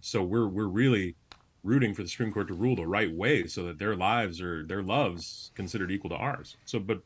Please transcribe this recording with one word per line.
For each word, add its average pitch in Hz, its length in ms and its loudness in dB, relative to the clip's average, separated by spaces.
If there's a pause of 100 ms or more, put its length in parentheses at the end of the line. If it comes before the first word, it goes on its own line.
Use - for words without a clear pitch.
so 101 240 0
we're, 107 240 2
we're 101 180 0
really 101 480 4 (480)
rooting 113 320 4
for 104 80 -6
the 90 60 -8
Supreme 110 240 -2
Court 101 160 -2
to 98 60 -6
rule 117 200 2
the 82 120 -2
right 95 260 2
way 101 340 2
so - 160 -6
that 85 160 -6
their 104 160 0
lives 95 460 2
or 82 240 -4
their 92 180 -4
loves 95 720 -2
considered 95 380 -4
equal 98 180 -4
to 85 60 -4
ours. - 480 -6
So, 113 160 -4
but 98 260 -2